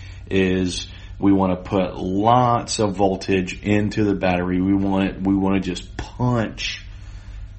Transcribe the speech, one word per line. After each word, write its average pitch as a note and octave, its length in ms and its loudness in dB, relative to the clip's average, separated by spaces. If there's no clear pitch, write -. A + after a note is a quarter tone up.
is F#2 600 0
we G2+ 120 4
wanna F#2+ 240 4
put F#2 420 -2
lots A#2 840 2
of G#2 160 2
voltage F#2+ 680 0
into G#2 440 2
the G2+ 100 2
battery. F2+ 440 0
We G2 140 4
want G2 360 2
it, - 120 -8
we G2 140 2
wanna F#2+ 240 2
just F2+ 360 -6
punch - 880 -4